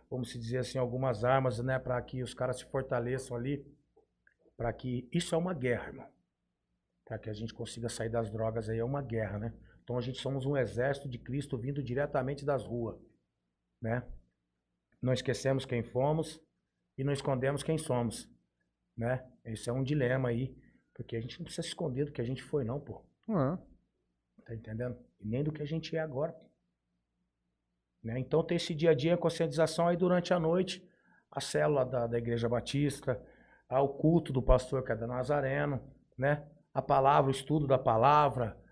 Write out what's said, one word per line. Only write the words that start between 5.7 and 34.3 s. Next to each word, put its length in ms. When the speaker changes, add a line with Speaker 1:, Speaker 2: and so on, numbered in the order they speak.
Speaker 1:
irmão. 200
Pra 120
que 120
a 40
gente 200
consiga 340
sair 220
das 200
drogas 400
aí, 100
é 40
uma 180
guerra, 380
né? 140
Então 140
a 40
gente 180
somos 260
um 120
exército 500
de 100
Cristo 400
vindo 240
diretamente 640
das 200
ruas, 320
né? 220
Não 120
esquecemos 520
quem 160
fomos 600
e 80
não 80
escondemos 500
quem 140
somos, 520
né? 280
Esse 240
é 40
um 100
dilema 460
aí 240
porque 120
a 60
gente 180
não 60
precisa 180
se 60
esconder 360
do 60
que 100
a 40
gente 180
foi, 200
não, 160
pô. 220
Speaker 2:
Não 260
é. 40
Speaker 1:
Tá 100
entendendo? 420
E 80
nem 160
do 80
que 100
a 40
gente 300
é 40
agora. 360
Né? 160
Então 240
tem 140
esse 160
dia 180
a 20
dia, 240
conscientização 720
aí 80
durante 380
a 60
noite, 480
a 80
célula 460
da, 220
da 100
Igreja 320
Batista, 720
ao 240
culto 400